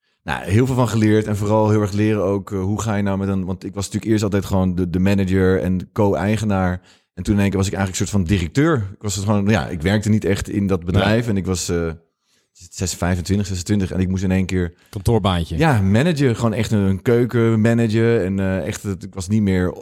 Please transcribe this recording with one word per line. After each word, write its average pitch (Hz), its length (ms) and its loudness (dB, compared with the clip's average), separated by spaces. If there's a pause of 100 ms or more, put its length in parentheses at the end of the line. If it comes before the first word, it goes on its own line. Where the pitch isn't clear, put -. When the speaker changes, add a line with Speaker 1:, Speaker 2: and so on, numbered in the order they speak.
(220)
Speaker 1:
nou, 64 220 -6
heel 107 220 2
veel 131 80 0
van 123 140 2
geleerd. 107 380 2
En 107 100 -2
vooral 107 340 2
heel 107 100 2
erg 101 120 -2
leren 107 300 0
ook, 98 300 -2
eh, 98 80 -4
hoe 98 220 -2
ga 107 120 -2
je 101 80 -2
nou 98 160 0
met 98 100 -2
een... 98 160 -2
Want 92 200 -6
ik 95 100 -10
was 98 100 -6
natuurlijk 107 280 -2
eerst 107 120 2
altijd 98 200 0
gewoon 92 300 0
de, 90 160 -2
de 87 80 0
manager 95 640 2
en 92 300 -2
co-eigenaar. 98 880 0 (340)
En 92 100 -10
toen 107 100 0
in 101 60 2
één 98 80 2
keer 95 100 -2
was 98 100 0
ik - 60 -6
eigenlijk 92 280 -2
een 95 60 -4
soort 101 180 0
van 82 100 2
directeur. 135 400 0
Ik 101 260 -6
was 101 120 -6
het 101 100 -4
gewoon, 101 220 0
ja, 98 200 2
ik 76 160 -8
werkte 101 260 0
niet 107 160 2
echt 98 240 -2
in 101 180 -2
dat 90 180 -2
bedrijf. 98 360 2
Speaker 2:
Nee. 120 100 -2
Speaker 1:
En 98 60 0
ik 90 100 -2
was, 92 220 -2
eh, 85 220 -2 (640)
zes-, - 420 -8
vijfentwintig, 90 520 0
zesentwintig. 95 460 -2
En 87 80 -2
ik 92 80 0
moest 92 160 -2
in 92 60 0
één 92 160 2
keer 90 280 -2 (160)
Speaker 2:
Kantoorbaantje. 95 680 0
Speaker 1:
Ja, 143 220 4
managen. 123 560 2
Gewoon 117 160 0
echt 110 180 -2
een, 107 80 2
een 95 240 0
keuken 117 580 2
managen. 113 640 2
En, 95 160 -2
eh, 95 260 -2
echt, 104 160 -8
het, 95 200 -6
ik 95 120 -14
was 92 140 -8
niet 107 140 2
meer 92 400 2